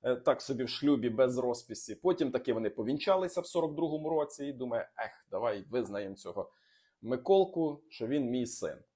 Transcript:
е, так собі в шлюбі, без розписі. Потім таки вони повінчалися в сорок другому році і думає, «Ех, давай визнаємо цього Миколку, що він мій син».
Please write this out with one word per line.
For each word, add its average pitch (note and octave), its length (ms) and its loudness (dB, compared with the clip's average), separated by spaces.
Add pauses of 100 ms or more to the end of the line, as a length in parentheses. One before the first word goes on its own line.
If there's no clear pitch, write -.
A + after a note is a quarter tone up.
е, B2+ 120 2
так C3+ 260 2
собі B2+ 220 -4
в A#2 60 -4
шлюбі, C#3 400 2
без B2 280 4
розписі. A#2+ 580 -4
Потім E3+ 360 2
таки B2+ 220 0
вони A2 160 0
повінчалися F3 720 2
в E3+ 60 -8
сорок D#3+ 280 -2
другому D#3 340 -2
році D3 360 -2
і C#3+ 80 -6
думає, A#2+ 440 -4
«Ех, - 340 -10
давай G#2 380 -2
визнаємо G2+ 460 -4
цього F#2 360 -8 (500)
Миколку, D#3+ 880 2
що - 180 -6
він C3 220 0
мій B2 160 0
син». D#2 320 -6 (180)